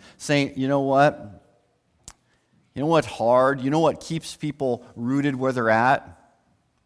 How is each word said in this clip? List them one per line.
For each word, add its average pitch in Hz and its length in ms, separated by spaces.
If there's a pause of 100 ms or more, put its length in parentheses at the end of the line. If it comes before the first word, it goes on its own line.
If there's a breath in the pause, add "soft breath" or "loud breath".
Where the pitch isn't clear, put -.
(180 loud breath)
Saying, 139 380
You 131 100
know 139 140
what? 139 640 (1300)
You 127 80
know 151 60
what's 156 180
hard? 127 540
You 131 100
know 156 80
what 156 220
keeps - 340
people 139 480 (140)
rooted 135 400
where 131 160
they're 117 180
at? 120 480 (680)